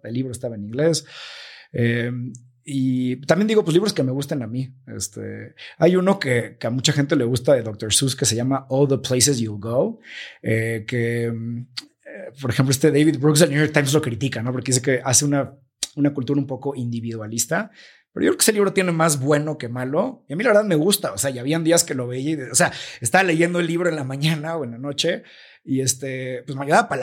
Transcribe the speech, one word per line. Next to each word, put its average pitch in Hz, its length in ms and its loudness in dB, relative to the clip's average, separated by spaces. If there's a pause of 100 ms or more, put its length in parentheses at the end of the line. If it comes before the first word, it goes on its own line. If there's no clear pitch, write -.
el 113 100 -8
libro 127 160 -4
estaba 120 240 -8
en 104 100 -10
inglés. 151 400 0 (680)
Em, 120 600 -2 (320)
y 127 520 0 (100)
también 185 220 4
digo, 214 160 4
pues, 160 100 2
libros 196 180 4
que 151 100 -2
me 127 100 0
gusten 143 300 -4
a 110 40 -6
mí. 127 260 -6 (140)
Este, 107 680 -12 (240)
hay 175 180 6
uno 185 220 4
que, 123 400 -2
que - 80 -6
a 113 40 -2
mucha 127 220 2
gente 143 240 0
le 127 80 2
gusta 120 280 2
de 123 100 4
doctor 107 300 -6
Seuss 135 240 0
que - 80 -2
se 110 120 4
llama 131 340 0
All 135 180 4
the 135 100 2
Places 127 400 2
You'll 104 220 -4
Go, 131 380 -2 (440)
eh, 113 440 -2
que, 117 380 -2
em, 117 420 -6 (400)
eh, - 340 -14
por 127 100 -2
ejemplo, 135 200 2
este 139 200 4
David 151 280 4
Brooks 147 220 4
del 165 100 6
New 143 80 0
York 151 140 2
Times 143 200 2
lo 156 80 4
critica, 123 420 -4
¿no? 123 100 -2
Porque 127 200 -4
dice 127 80 6
que 127 240 0
hace 131 220 2
una, 143 260 0 (440)
una 143 180 2
cultura 143 260 -2
un 131 60 -2
poco 135 280 -6
individualista. 117 960 -4 (440)
Pero - 120 0
yo - 40 6
creo - 80 0
que - 40 -4
ese 220 100 6
libro 202 200 2
tiene 185 200 2
más 160 260 2
bueno 147 400 0
que 123 100 -8
malo. 135 600 -4
Y 143 60 -8
a - 20 -4
mí 214 80 -2
la 247 60 4
verdad 208 140 6
me 185 120 2
gusta. 160 360 2
O 101 60 -6
sea, 139 120 -2
y 123 100 -6
habían 156 240 -2
días 165 180 6
que 165 120 -8
lo 127 120 -4
veía 131 240 -4
y, 156 120 -4
o 120 120 -8
sea, 147 180 2 (280)
estaba 180 240 2
leyendo 175 340 2
el 175 80 0
libro 170 220 0
en 160 80 0
la 143 80 -6
mañana 151 520 -2
o 156 60 -4
en 120 80 -8
la 117 80 -12
noche 143 460 -4 (400)
y, 131 160 0
este, 131 640 -4
pues, 139 100 -10
me 135 80 -8
ayudaba 196 240 4
para 131 140 -4